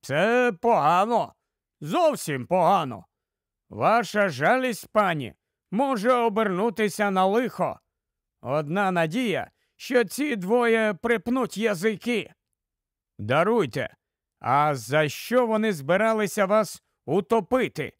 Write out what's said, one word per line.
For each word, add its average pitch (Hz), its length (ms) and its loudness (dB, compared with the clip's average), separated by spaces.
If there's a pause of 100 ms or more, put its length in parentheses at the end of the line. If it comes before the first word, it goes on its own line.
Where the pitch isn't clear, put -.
«Це 226 600 2
погано, 190 720 2 (480)
зовсім 170 640 -2
погано. 165 580 0 (640)
Ваша 202 600 0
жалість, 208 580 0
пані, 165 460 -2 (380)
може 247 400 0
обернутися 214 1000 0
на 190 140 2
лихо. 196 540 -2 (640)
Одна 156 500 -2
надія, 170 600 -2 (240)
що 247 280 0
ці 269 320 -4
двоє 220 580 2
припнуть 233 640 -2
язики». 208 760 -2 (840)
«Даруйте, 143 760 0 (440)
а 143 360 2
за 139 340 0
що 240 380 0
вони 220 260 0
збиралися 196 720 0
вас 202 380 0 (220)
утопити?» 190 960 -2